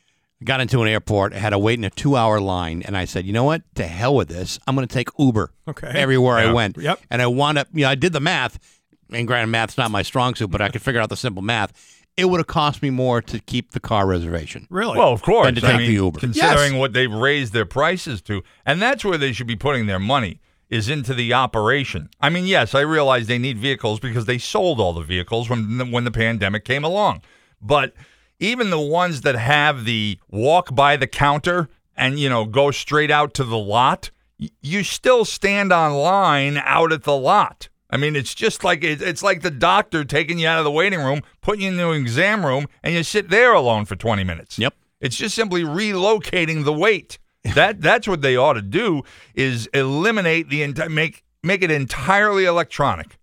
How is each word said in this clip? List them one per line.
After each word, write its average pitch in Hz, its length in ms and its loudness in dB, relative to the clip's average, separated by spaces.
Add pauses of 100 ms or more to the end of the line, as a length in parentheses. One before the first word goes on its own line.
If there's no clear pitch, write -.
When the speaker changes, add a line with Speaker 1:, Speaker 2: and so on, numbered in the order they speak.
(440)
Speaker 1:
got 131 160 0
into 123 220 2
an 110 60 2
airport, 104 460 0
had 101 160 -4
to 101 80 2
wait 113 200 2
in 117 60 -4
a 95 60 -4
two-hour 113 500 2
line, 90 440 -4
and 98 120 -8
I 92 100 -2
said, 92 200 -6
"You 98 60 -6
know 117 120 0
what? 156 180 0 (140)
To 101 100 -4
hell 90 280 -2
with 101 140 0
this. 87 380 -10
I'm 131 80 -2
gonna 135 120 -2
take 123 220 -4 (100)
Uber 113 320 2 (180)
Speaker 2:
Okay. 147 260 -14
Speaker 1:
everywhere 131 420 2
I 113 80 4
Speaker 3:
Yeah. 110 80 4
Speaker 1:
went." 113 260 0
Speaker 2:
Yep. 156 220 -4 (100)
Speaker 1:
And 123 120 0
I 123 40 2
wound 143 320 0
up, 139 140 -2
you 156 100 0
know, 135 80 4
I 139 40 0
did 165 180 0
the 151 80 -2
math, 147 380 0 (540)
and 120 140 -4
granted, 117 220 2
math's 113 300 0
not 120 120 0
my 101 120 0
strong 123 320 0
suit, 107 160 -4
but 98 100 -2
I 101 80 2
could 107 140 -8
figure 120 180 0
out 107 80 0
the 98 80 -8
simple 98 260 -6
math. 107 300 -2 (460)
It 185 120 2
would 180 80 2
have 160 100 -2
cost 147 340 -2
me 143 80 0
more 127 320 0
to - 180 -10
keep - 320 -6
the - 80 -6
car 101 260 0
reservation. 85 640 -4
Speaker 2:
Really? 190 280 -2
Speaker 3:
Well, 165 140 6
of 110 100 -2
course. 202 240 4
Speaker 1:
Than 127 100 2
to 120 100 0
Speaker 3:
I 123 60 6
Speaker 1:
take 120 80 2
Speaker 3:
mean, 120 80 0
Speaker 1:
the 110 60 4
Uber. 92 260 0
Speaker 3:
considering 139 520 2
Speaker 2:
Yes. 131 80 -2
Speaker 3:
what 131 140 0
they've 127 180 0
raised 127 420 0
their 113 120 0
prices 151 560 -2
to, 101 200 -6 (240)
and 156 140 0
that's 233 260 -2
where 180 120 0
they 139 140 -2
should 117 140 -8
be 117 100 -6
putting 127 300 -2
their 98 120 -2
money, 107 420 -2 (280)
is 110 220 -4
into 135 240 -4
the 120 180 -2
operation. 120 760 0 (120)
I 139 80 2
mean, 180 180 -2
yes, 160 280 2
I 135 60 2
realize 143 460 2
they 120 120 -2
need 127 200 -4
vehicles 110 420 -4
because 117 260 -4
they 123 120 0
sold 175 420 -2
all 92 120 0
the 82 100 -8
vehicles 92 460 -4
when, 120 420 -4
when 120 140 -2
the 120 60 -4
pandemic 107 540 -2
came 139 200 -2
along. 175 360 0 (420)
But 135 300 0 (480)
even 226 300 -2
the 165 100 0
ones 160 400 -2
that 143 160 0
have 143 480 2
the 107 340 -2 (120)
walk 139 440 2
by 143 220 6
the 131 100 -2
counter 147 600 0 (280)
and, 131 220 -2
you 143 120 0
know, 117 160 0
go 135 240 2
straight 147 400 0
out 147 240 2
to 139 100 -2
the 117 140 -4
lot, 117 520 2 (300)
y-, - 80 -10 (140)
you 185 220 -4
still 247 420 2
stand 202 460 -2
on 165 220 4
line 143 720 2
out 160 280 2
at 151 120 -4
the 143 120 2
lot. 156 520 0 (200)
I - 80 -2
mean, 147 200 -2
it's 135 180 -6
just - 300 -2
like, 175 200 0
it, 151 160 -2
it's 185 220 -6
like 190 200 0
the 180 80 -2
doctor 170 540 2
taking 156 360 -2
you 160 80 0
out 160 100 2
of 160 60 2
the 147 80 0
waiting 180 280 2
room, 139 220 -2 (180)
putting 208 220 -2
you 196 80 -2
in 185 60 -2
the 175 160 0
exam 160 520 0
room, 139 220 0 (160)
and 160 100 -2
you 170 120 0
sit 196 260 -2
there 233 240 6
alone 117 300 4
for 104 100 -8
twenty 101 300 -2
minutes. 82 340 -8
Speaker 1:
Yep. 117 160 -2 (260)
Speaker 3:
It's 131 160 -4
just 208 200 -6
simply 185 260 0
relocating 180 1040 0
the 147 80 2
wait. 175 460 -2 (360)
That, 190 260 4
that's 214 280 2
what 170 140 -2
they 131 140 2
ought 139 180 4
to 113 80 -4
do, 151 400 -2 (340)
is 123 360 -2
eliminate 160 800 0
the 147 120 -2
enti-, 143 280 -4
make, 156 320 -4 (220)
make 185 180 0
it 175 80 2
entirely 190 720 2
electronic. 147 800 -2